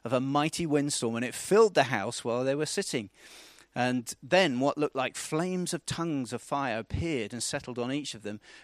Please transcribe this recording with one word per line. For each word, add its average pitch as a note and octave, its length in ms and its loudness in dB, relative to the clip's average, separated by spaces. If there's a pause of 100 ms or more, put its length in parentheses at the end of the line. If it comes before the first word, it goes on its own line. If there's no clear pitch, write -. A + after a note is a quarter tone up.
of A#2 80 -4
a B2+ 80 4
mighty C#3+ 460 0
windstorm, C#3+ 500 0
and A#2 80 -2
it A#2 100 -6
filled G#3 400 6
the D3 100 8
house A#2 420 -2
while B2 180 0
they C3+ 120 2
were D3+ 100 -2
sitting. C3 440 -2 (680)
And B2 360 0 (120)
then D3+ 360 4
what C#3 200 2
looked D3 160 0
like B2+ 200 -2
flames F3+ 560 -2
of E3 140 -6
tongues D3 480 -4
of A#2 80 -4
fire C3+ 380 -2
appeared A#2+ 520 -4
and A#2+ 120 -6
settled B2+ 340 -6
on B2 140 -2
each C#3+ 240 -6
of G#2+ 80 -18
them. G#2 160 -8 (240)